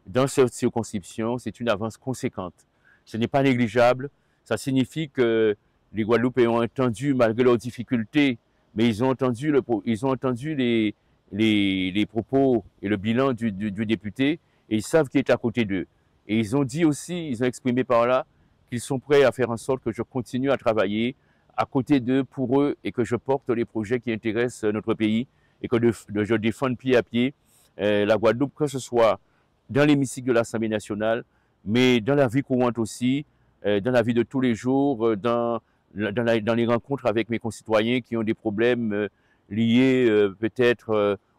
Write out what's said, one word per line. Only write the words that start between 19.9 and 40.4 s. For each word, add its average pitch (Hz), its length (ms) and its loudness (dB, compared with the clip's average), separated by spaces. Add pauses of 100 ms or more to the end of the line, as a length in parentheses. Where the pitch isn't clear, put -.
je 113 100 -6
continue 127 500 -4
à 123 60 2
travailler 110 580 0 (400)
à 110 100 -2
côté 139 340 0
d'eux, 131 240 0
pour 131 380 -2
eux, 143 220 0
et 101 80 -6
que 120 120 -2
je 113 120 -4
porte 135 340 -4
les 117 160 0
projets 113 340 -4
qui 117 120 -6
intéressent 110 600 -2
notre 107 220 -2
pays 110 320 0 (380)
et 101 40 -6
que 120 100 0
de, 117 140 4 (180)
de, 104 140 -2
je 107 120 0
défende 113 420 -2
pied 127 180 0
à 117 60 4
pied, 120 320 -2 (460)
euh, 104 260 2
la 107 120 2
Guadeloupe, 113 360 2
que 151 140 -4
ce 139 100 -6
soit 113 420 2 (500)
dans 139 180 4
l'hémicycle 139 400 0
de 127 60 2
l'Assemblée 113 360 0
nationale, 110 540 -2 (420)
mais 123 340 4
dans 113 140 0
la 143 140 4
vie 127 160 -2
courante 123 340 0
aussi, 123 480 -2 (400)
euh, 101 140 2
dans 107 120 -2
la 123 120 2
vie 120 100 0
de 117 80 2
tous 123 180 -2
les 127 140 2
jours, 127 540 0
euh, 110 80 2
dans, 117 440 -2 (360)
dans 107 280 -4
la, 117 160 2
dans 107 140 0
les 117 140 0
rencontres 120 400 -2
avec 110 220 0
mes 113 100 -4
concitoyens 110 640 -2
qui 117 160 -8
ont 113 60 -2
des 107 120 -2
problèmes, 113 580 0
euh, 104 140 -2 (420)
liés, 123 580 2
euh, 104 300 4
peut-être, 117 540 0